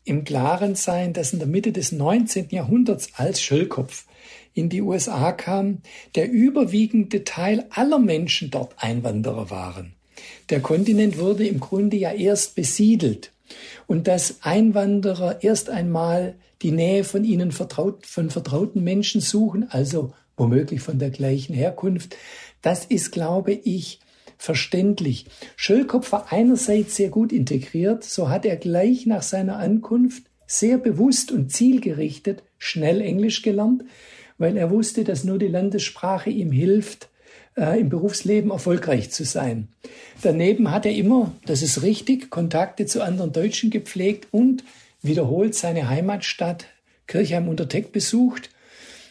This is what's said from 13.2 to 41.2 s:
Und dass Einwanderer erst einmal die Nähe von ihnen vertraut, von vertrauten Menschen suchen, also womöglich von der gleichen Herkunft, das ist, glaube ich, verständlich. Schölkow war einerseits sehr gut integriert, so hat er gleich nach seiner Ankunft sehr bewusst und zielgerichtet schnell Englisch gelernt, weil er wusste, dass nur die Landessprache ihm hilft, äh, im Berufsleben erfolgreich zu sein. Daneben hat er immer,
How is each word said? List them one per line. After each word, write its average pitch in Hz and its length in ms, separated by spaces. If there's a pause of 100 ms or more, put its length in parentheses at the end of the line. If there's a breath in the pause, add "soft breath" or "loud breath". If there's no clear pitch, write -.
Und 165 200
dass - 360
Einwanderer 196 1000
erst 214 260
einmal 175 680 (260 soft breath)
die 160 100
Nähe 180 320
von 202 220
ihnen 180 260
vertraut, 180 540
von 160 240
vertrauten 170 540
Menschen 196 360
suchen, 214 500
also 139 440 (240 loud breath)
womöglich 131 440
von 143 180
der 139 100
gleichen 135 460
Herkunft, 180 600 (460 loud breath)
das 175 240
ist, - 260
glaube 175 400
ich, 185 480 (380 soft breath)
verständlich. 180 880 (300 loud breath)
Schölkow 247 560
war 208 200
einerseits 214 640
sehr 196 140
gut 226 240
integriert, 165 680
so 165 260
hat 190 160
er 180 120
gleich 190 500
nach 214 160
seiner 190 340
Ankunft 226 680 (200)
sehr 233 320
bewusst 247 540
und 143 200
zielgerichtet 196 920 (160)
schnell 165 420
Englisch 208 400
gelernt, 220 420 (540 loud breath)
weil 175 180
er 170 140
wusste, 220 340
dass 170 200
nur 190 160
die 202 80
Landessprache 190 840
ihm 180 220
hilft, 185 580 (480 soft breath)
äh, 196 220
im 175 100
Berufsleben 202 640
erfolgreich 170 580
zu - 160
sein. 113 440 (520 loud breath)
Daneben 185 480
hat 170 160
er 208 80
immer, 208 400 (140)